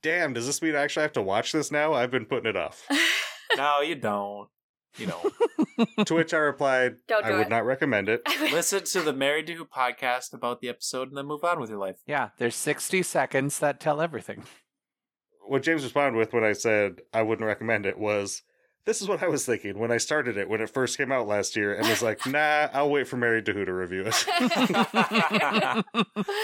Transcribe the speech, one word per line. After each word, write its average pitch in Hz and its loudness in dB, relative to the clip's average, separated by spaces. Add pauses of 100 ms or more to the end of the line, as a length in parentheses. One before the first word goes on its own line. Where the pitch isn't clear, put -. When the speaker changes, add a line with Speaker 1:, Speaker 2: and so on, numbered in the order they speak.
Speaker 1:
"Damn, 160 0
does 117 -4
this 139 -4
mean 160 0
I 143 0
actually 147 0
have 151 -2
to 120 0
watch 98 0
this 151 -2
now? 151 0
I've 123 0
been 123 -2
putting 113 -2
it 95 -2
off." 76 -6
Speaker 2:
<laughs> 285 2 (560)
Speaker 3:
No, 143 2
you 160 -2
don't. 104 -4 (480)
You - -8
don't. - -2
Speaker 1:
<laughs> - 0
To 165 2
which 165 2
I 165 4
replied, 135 2 (100)
Speaker 2:
Don't - 2
Speaker 1:
"I 110 0
Speaker 2:
do 107 2
Speaker 1:
would 107 2
Speaker 2:
it. - -8
Speaker 1:
not 113 2
recommend 120 2
it." 120 2
Speaker 2:
<laughs> - -4
I - -2
would 311 2
Speaker 3:
Listen 175 0
to 180 0
the 151 0
Married 143 0
to 170 -8
Who 165 -12
podcast 127 -2
about 123 -4
the 123 -8
episode 127 -6
and 139 -16
then 139 -8
move 147 -6
on 170 0
with 113 -8
your 110 -8
life. 95 -6 (100)
Speaker 4:
Yeah, 135 -2 (100)
there's 120 0
sixty - -2
seconds 143 0
that 143 0
tell 151 0
everything. 110 -8 (1000)
Speaker 1:
What 127 0
James 160 2
responded 131 2
with 110 2
when 117 4
I 107 6
said 104 2 (120)
I 113 4
wouldn't 110 0
recommend 107 0
it 101 -2
was, 104 -2 (440)
"This 220 -2
is 190 -6
what 185 -2
I 180 0
was 147 0
thinking 101 -2
when 117 -2
I 117 4
started 123 0
it, 98 -2
when 107 0
it 110 -4
first 127 0
came 135 -2
out 123 2
last 104 0
year, 101 2
and 107 0
was 113 2
like, 110 0
<laughs> - -4
'Nah, 151 2
I'll 143 2
wait 139 2
for 131 -6
Married 113 2
to 104 0
Who 98 -2
to 90 -2
review 92 -2
it.'" - 0
Speaker 2:
<laughs> 226 2 (580)